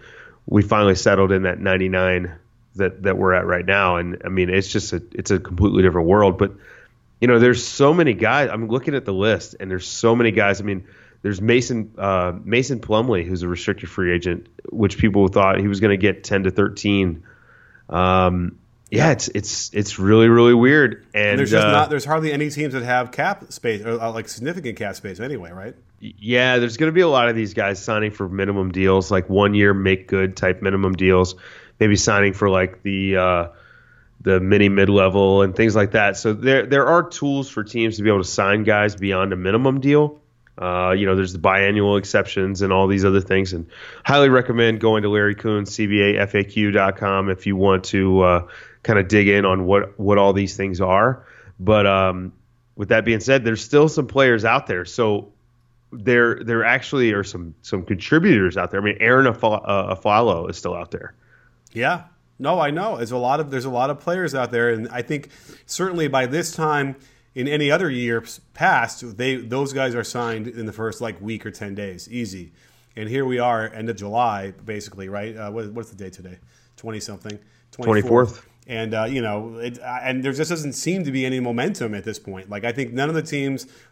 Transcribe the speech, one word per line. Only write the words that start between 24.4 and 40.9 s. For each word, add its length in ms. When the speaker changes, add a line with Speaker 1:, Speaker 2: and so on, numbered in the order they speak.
Speaker 2:
cap 180
space 240
anyway, 320
right? 240
Speaker 1:
Y-, 200
yeah, 400
there's 180
gonna 140
be 100
a 60
lot 200
of 80
these 200
guys 280
signing 280
for 180
minimum 420
deals, 380
like, 180
one 280
year 180
make 340
good 300
type 240
minimum 320
deals, 420
maybe 160
signing 380
for, 140
like, 360
the, 340
uh, 300
the 180
mini 300
mid-level 720
and 140
things 200
like 160
that. 240
So 180
there, 340
there 180
are 240
tools 400
for 140
teams 340
to 60
be 60
able 120
to 80
sign 340
guys 320
beyond 380
a 20
minimum 460
deal. 400
Uh, 360